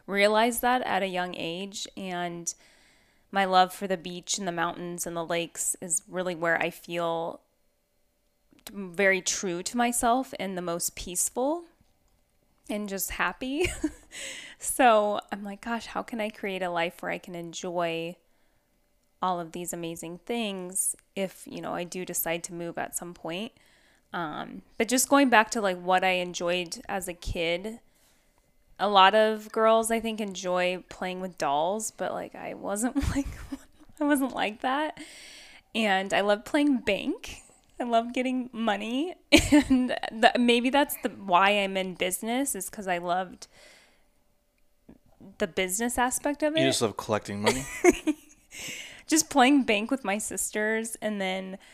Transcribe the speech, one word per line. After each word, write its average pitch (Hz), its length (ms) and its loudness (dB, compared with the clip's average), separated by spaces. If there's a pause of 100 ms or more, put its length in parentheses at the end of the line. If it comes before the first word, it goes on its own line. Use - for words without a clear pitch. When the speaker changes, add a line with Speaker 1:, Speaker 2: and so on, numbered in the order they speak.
Speaker 1:
realized 214 540 4
that 247 220 4
at 190 200 0
a 190 40 -2
young 180 280 -4
age. 190 520 -8 (100)
And 175 560 -6 (760)
my 196 140 2
love 185 280 6
for 202 140 -6
the 185 100 0
beach 175 400 -6
and 196 100 -4
the 170 40 -2
mountains 175 560 -4
and 170 80 -8
the 165 100 -4
lakes 170 560 -4
is 175 260 -2
really 180 280 -4
where 170 260 2
I 170 80 0
feel 170 680 -4 (1300)
t-, 214 100 -16
very 190 460 2
true 180 420 -2
to - 140 -6
myself 240 640 2
and 190 180 -4
the 175 40 -4
most 175 340 -4
peaceful 262 680 -2 (1040)
and 208 200 -4
just 190 220 -6
happy. 262 680 -2
<laughs> - 40 -6 (760)
So 214 600 4 (100)
I'm 208 140 -8
like, 202 180 -10
"Gosh, 233 260 -6
how - 160 -6
can 226 180 -8
I 208 80 -2
create 196 320 -6
a 180 80 -2
life 170 320 -2
where 175 100 -4
I 170 60 -4
can 180 180 -12
enjoy 170 800 -4 (1040)
all 180 200 0
of 160 100 -10
these 175 220 -8
amazing 170 460 -8
things 190 760 -4 (220)
if, 190 280 -6
you - 140 -12
know, 165 140 -6
I 170 100 -6
do 180 220 -8
decide 170 400 -4
to 180 80 -14
move 170 240 -8
at - 180 -6
some 175 180 -8
point?" 180 380 -8 (640)
Um, 165 480 -8 (160)
but 226 100 0
just 254 220 2
going 277 200 6
back 220 220 6
to, 240 80 -2
like, 185 220 0
what 185 240 4
I 185 60 4
enjoyed 180 680 -2 (100)
as 196 220 -6
a 175 40 -8
kid, 180 640 -4 (1000)
a 190 80 2
lot 196 280 8
of 220 360 4
girls, 226 400 4
I 226 80 0
think, 220 220 -4
enjoy 180 640 -2
playing 185 320 -8
with 185 180 -8
dolls, 165 540 0
but, - 220 -6
like, 185 200 -8
I - 200 -10
wasn't 208 420 -4 (140)
<laughs> - 60 -4
like, 277 120 -2 (720)
I 302 60 0
wasn't 277 280 2
like 202 280 -4
that. 285 360 -2 (800)
And 196 380 2
I 190 80 4
loved 208 240 2
playing 294 320 4
bank. - 640 -2 (400)
I - 20 -2
loved 240 300 2
getting 254 400 -2
money. 226 600 -2 (160)
<laughs> - 200 6
And 254 460 4 (120)
th-, 226 300 4
maybe 240 300 4
that's 285 340 2
the, 240 60 -2
why 196 400 4
I'm 196 260 2
in 185 200 -4
business, 220 600 -2
is 185 140 -8
'cause 196 180 -10
I 175 120 0
loved 175 480 -4 (1900)
the 208 100 -2
business 190 500 -2
aspect 254 460 0
of 302 140 0
Speaker 2:
You 320 60 4
Speaker 1:
it. - 40 6
Speaker 2:
just - 140 2
love 214 160 0
collecting - 440 -2
money? 254 240 2 (180)
Speaker 1:
<laughs> - 1200 -2
Just 302 220 2
playing 269 340 8
bank 214 280 0
with 262 120 -2
my 202 140 0
sisters. 220 840 -2
And 214 200 -4
then, 190 360 -4 (160)